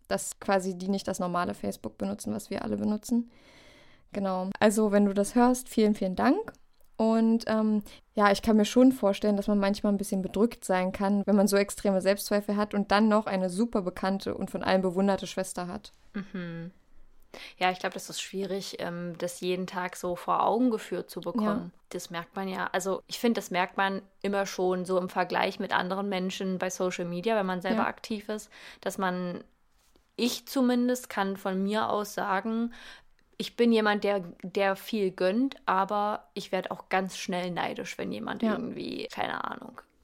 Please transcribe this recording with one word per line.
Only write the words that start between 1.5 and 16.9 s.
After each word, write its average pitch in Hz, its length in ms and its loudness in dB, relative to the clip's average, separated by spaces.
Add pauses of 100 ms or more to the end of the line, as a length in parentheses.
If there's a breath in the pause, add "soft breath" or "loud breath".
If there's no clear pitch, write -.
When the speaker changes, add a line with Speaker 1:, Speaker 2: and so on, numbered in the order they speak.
Speaker 1:
Facebook - 420 -8
benutzen, 202 380 -6
was - 160 -8
wir 196 100 -4
alle 208 160 -4
benutzen. 214 540 -2 (840 soft breath)
Genau. 190 460 -4
Also, 214 320 6
wenn 208 140 6
du 196 100 2
das 202 180 0
hörst, 247 360 4
vielen, 214 260 4
vielen 185 200 -2
Dank. 294 380 2 (440)
Und, 226 500 4
ähm, 214 340 2 (320 loud breath)
ja, 202 180 6
ich 202 120 0
kann 220 140 6
mir 208 80 8
schon 254 260 8
vorstellen, 208 460 2
dass 196 100 -2
man 208 100 4
manchmal 202 340 2
ein 202 60 2
bisschen 196 240 -2
bedrückt 196 420 0
sein 185 280 2
kann, 202 340 2
wenn 196 100 4
man 202 120 8
so 196 100 4
extreme 196 440 2
Selbstzweifel 202 540 2
hat 208 200 0
und 196 160 0
dann 208 160 6
noch 214 180 4
eine 185 240 0
super 214 320 0
bekannte 190 540 -2
und 190 160 -6
von 185 100 -4
allen 190 220 4
bewunderte 190 420 2
Schwester 180 420 -6
hat. 202 260 -12 (200)
Speaker 2:
Mhm. 175 560 -10 (880 loud breath)